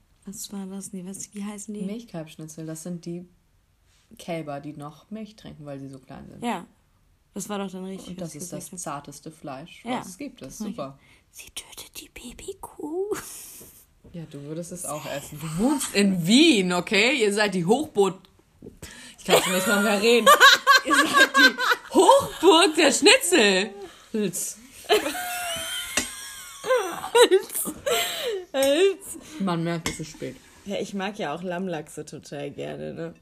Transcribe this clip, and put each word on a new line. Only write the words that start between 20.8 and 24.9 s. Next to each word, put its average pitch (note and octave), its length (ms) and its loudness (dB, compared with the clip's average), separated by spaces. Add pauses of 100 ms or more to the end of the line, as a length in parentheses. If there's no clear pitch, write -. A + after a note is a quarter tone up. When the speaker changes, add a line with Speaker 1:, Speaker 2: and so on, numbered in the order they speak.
Speaker 2:
Ihr D4 100 4
seid D#4 420 6
die C5 180 8 (380)
Hochburg F#4 840 6
der D4 160 4
Schnitzel. D4+ 800 4 (440)
Hals. G#3 440 -4 (2500)